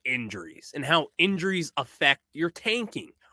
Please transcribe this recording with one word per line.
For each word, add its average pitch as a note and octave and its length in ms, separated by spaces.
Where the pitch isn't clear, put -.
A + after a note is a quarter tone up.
injuries G2+ 680
and C#3 100
how D#3 220
injuries F#3 580
affect C#3 460
your E3 180
tanking, A3+ 580